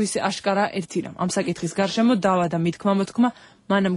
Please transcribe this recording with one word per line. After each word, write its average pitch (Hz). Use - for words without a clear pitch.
ისე 196
აშკარა 196
ერთი 175
რამ, -
ამ 180
საკითხის 175
გარშემო 226
დავა 185
და 170
მithქმა-მოთქმა 196
მანამ 196